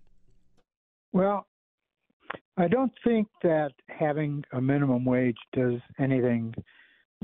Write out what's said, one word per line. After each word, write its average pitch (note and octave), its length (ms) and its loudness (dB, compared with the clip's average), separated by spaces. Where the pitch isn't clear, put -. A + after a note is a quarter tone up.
Well, G3 360 0
I F3 120 2
don't B3 240 0
think A3+ 220 2
that D#3 300 0
having D3 640 -4
a B2+ 80 -4
minimum C3+ 440 2
wage B2+ 340 2
does B2 280 0
anything A#2+ 560 0